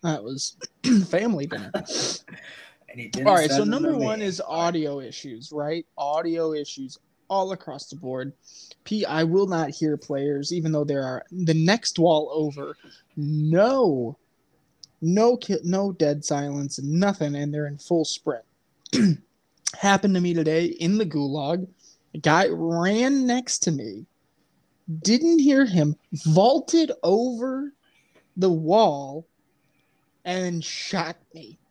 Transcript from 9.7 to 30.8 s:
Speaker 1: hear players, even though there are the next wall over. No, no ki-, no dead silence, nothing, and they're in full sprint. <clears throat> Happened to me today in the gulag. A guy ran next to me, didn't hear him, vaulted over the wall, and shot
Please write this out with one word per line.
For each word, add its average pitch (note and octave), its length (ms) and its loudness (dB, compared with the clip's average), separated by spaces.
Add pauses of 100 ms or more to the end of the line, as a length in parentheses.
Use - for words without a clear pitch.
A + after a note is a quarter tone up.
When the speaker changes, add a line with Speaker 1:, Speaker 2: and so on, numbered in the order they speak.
Speaker 1:
hear D3+ 260 -2
players, C#3+ 560 -4
even D#3+ 200 -2
though D3+ 120 0
there C#3+ 180 -2
are B2+ 280 -6
the E3+ 240 2
next E3+ 440 2
wall D#3+ 340 4
over. D3 440 -6 (400)
No, D3+ 1000 2 (840)
no G#3+ 340 4
ki-, G#3 280 -4
no F#3+ 280 0
dead D3 320 0
silence, C#3+ 560 -4
nothing, D#3 540 0
and D3 180 -4
they're D3+ 140 -4
in C#3+ 120 -10
full E3 260 0
sprint. - 400 -6 (480)
<clears throat> G3+ 300 4 (560)
Happened G3 360 4
to F3+ 60 2
me F3 140 2
today E3 320 2
in E3+ 320 0
the G#3+ 80 0
gulag. D3+ 600 -2 (480)
A E3 40 -10
guy E3 300 4
ran F#3+ 800 0
next B3 380 -2
to F3+ 80 0
me, A2+ 340 -8 (960)
didn't D#4 380 4
hear C4+ 260 6
him, D#3+ 300 2 (280)
vaulted C4 680 4 (100)
over B3 680 0 (640)
the F#3 140 2
wall, D#3+ 760 0 (1000)
and F3+ 400 -2
shot E3 520 -4 (180)